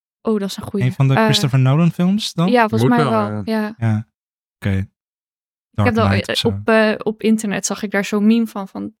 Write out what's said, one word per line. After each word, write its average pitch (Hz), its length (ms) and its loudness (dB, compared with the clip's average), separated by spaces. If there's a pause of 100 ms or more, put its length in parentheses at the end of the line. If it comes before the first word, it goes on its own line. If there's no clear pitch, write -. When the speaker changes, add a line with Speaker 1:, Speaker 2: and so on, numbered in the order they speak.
(220)
Speaker 1:
Oh, 220 180 0
dat 196 80 -4
is - 80 -10
een 208 60 -12
goeie. 196 240 -2
Speaker 2:
Een 131 60 0
van 135 160 0
de 135 60 2
Speaker 1:
Eh, 220 100 4
Speaker 2:
Christopher 139 340 2
Nolan 143 340 4
films 190 400 -2
dan? 170 180 0
Speaker 1:
ja, 240 180 4
volgens 220 140 0
Speaker 3:
Moet - 80 4
Speaker 1:
mij 240 200 4
Speaker 3:
wel, 214 200 0
Speaker 1:
wel, 208 140 -6
Speaker 3:
ja. 220 160 -4
Speaker 1:
ja. 214 180 -6
Speaker 2:
Ja, 110 300 -2 (460)
oké. 98 240 -4
Speaker 1:
Ik 98 100 -6 (840)
Speaker 2:
Dark 208 180 0
Speaker 1:
heb 220 80 0
dat, 220 120 2
Speaker 2:
Knight 196 200 0
Speaker 1:
eh, - 60 -2
Speaker 2:
of - 60 -4
zo. 233 80 -2
Speaker 1:
op, 202 200 -4
eh, 220 300 4
op 220 240 -6
internet 214 440 0
zag - 160 -8
ik 208 80 -6
daar 202 140 -2
zo'n 208 220 0
meme 226 200 4
van, 202 220 -10
van 208 320 -12